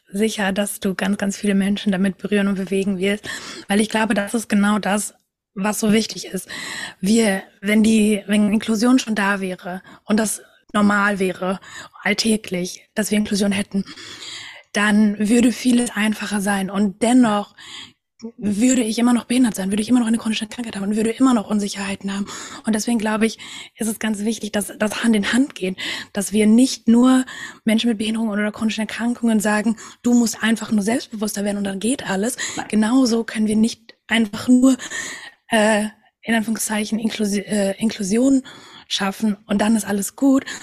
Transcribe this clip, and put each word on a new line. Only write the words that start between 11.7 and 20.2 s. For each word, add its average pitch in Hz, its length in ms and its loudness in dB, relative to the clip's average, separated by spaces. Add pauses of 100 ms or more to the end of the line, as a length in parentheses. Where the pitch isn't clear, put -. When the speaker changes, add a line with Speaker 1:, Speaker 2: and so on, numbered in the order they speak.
Speaker 1:
alltäglich, 208 920 -2
dass 208 160 -2
wir 208 80 2
Inklusion 208 340 0
hätten, 196 320 -4 (880)
dann 208 480 2
würde 226 320 4
vieles 240 420 0
einfacher 208 460 -2
sein. 196 280 0
Und 196 340 -2
dennoch 226 520 4 (840)
würde 240 420 2
ich 220 180 -2
immer 240 140 4
noch 240 120 0
behindert 240 300 2
sein, 190 160 -4
würde 214 120 0
ich 208 60 -6
immer 247 120 4
noch 220 60 0
eine 226 100 2
chronische 220 320 -4